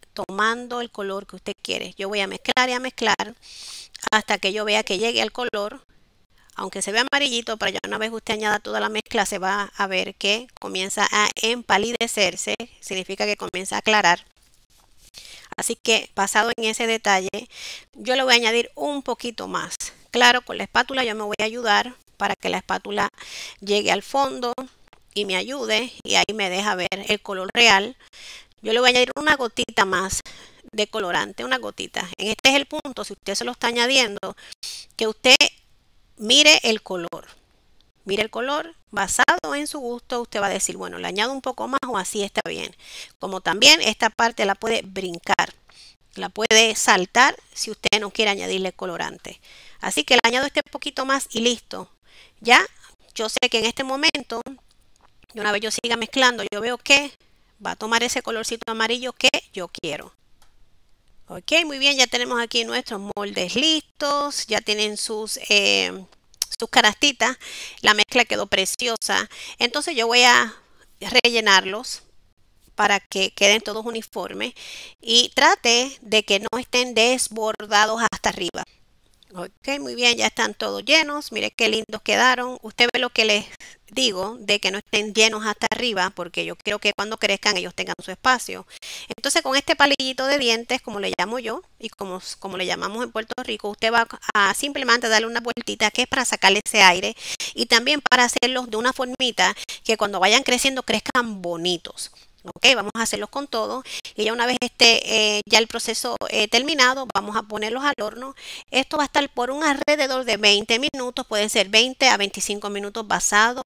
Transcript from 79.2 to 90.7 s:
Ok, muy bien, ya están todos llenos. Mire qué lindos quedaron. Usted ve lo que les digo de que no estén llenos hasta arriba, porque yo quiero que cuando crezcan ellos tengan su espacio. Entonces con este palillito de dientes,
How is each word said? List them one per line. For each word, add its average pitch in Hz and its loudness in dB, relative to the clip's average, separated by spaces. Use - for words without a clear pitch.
Ok, 269 -10
muy 254 -10
bien, 240 4
ya 220 0
están 214 -2
todos 202 -8
llenos. 294 2
Mire 214 -4
qué - 0
lindos 214 -4
quedaron. 247 2
Usted 240 0
ve 240 -2
lo 247 -2
que 220 0
les 208 0
digo 220 -4
de 202 -2
que 190 -2
no 190 -4
estén 214 -4
llenos 220 2
hasta 214 -2
arriba, 202 -2
porque 175 -8
yo 170 -10
quiero 208 -6
que 208 0
cuando 214 -6
crezcan 202 0
ellos 180 -6
tengan 175 -6
su - -12
espacio. 190 -2
Entonces 311 0
con 262 0
este 294 2
palillito 269 2
de 285 2
dientes, 233 -2